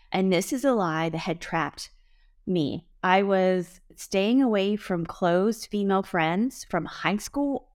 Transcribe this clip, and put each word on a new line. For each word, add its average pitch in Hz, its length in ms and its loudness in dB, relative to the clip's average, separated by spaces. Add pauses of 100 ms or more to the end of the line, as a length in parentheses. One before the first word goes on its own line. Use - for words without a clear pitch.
(100)
And 190 220 2
this 185 220 0
is 254 100 -2
a 269 80 4
lie 165 380 0
that 160 80 -4
had 165 200 -4
trapped - 520 -6 (560)
me. 160 400 -2 (160)
I 185 200 4
was 185 600 0 (120)
staying 208 460 0
away 208 340 2
from 180 300 -4
close 185 640 0
female 196 360 0
friends 185 680 -2
from 165 160 -2
high 190 320 -4
school 285 560 -4